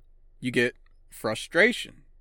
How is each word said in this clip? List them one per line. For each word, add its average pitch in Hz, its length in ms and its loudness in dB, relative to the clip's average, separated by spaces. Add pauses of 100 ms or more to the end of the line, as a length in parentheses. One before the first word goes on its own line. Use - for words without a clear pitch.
(400)
you 123 100 -6
get 123 240 2 (340)
frustration. - 920 -2 (180)